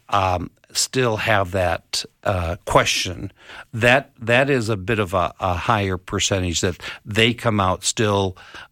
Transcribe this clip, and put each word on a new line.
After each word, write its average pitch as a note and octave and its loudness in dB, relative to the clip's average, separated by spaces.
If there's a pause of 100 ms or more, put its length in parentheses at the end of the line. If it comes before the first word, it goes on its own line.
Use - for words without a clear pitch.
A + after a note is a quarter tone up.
(100)
um, F#2 2 (260)
still B2 0
have G2+ 2
that, F2+ -2 (200)
uh, F2 0
question, G2+ 0 (400)
that, A#2+ 2
that B2 2
is A#2+ 0
a A2+ 0
bit G2 -2
of G2 -2
a, F2 0
a F#2 0
higher G2 0
percentage F#2 -2
that F#2 -2 (260)
they A2+ 2
come G#2+ 0
out F#2 0
still, G2+ 0 (360)